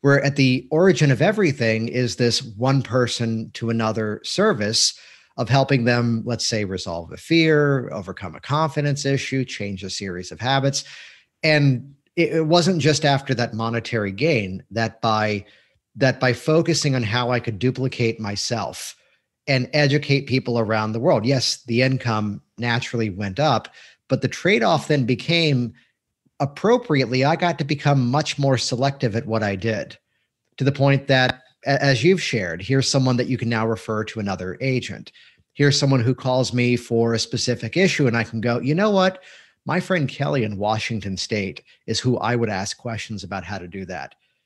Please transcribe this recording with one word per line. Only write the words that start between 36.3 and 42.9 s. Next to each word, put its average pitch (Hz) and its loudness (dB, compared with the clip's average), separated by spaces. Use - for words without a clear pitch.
me 123 2
for 117 0
a 113 0
specific 117 -4
issue, 175 2
and 117 2
I 117 2
can 110 -6
go, 120 0
"You 139 0
know 208 2
what? 190 2
My 156 0
friend 170 -2
Kelly 139 -2
in 104 -6
Washington 101 -4
State 98 -6
is 113 -4
who 123 0
I 120 0
would 117 0
ask 101 -6
questions 110 -10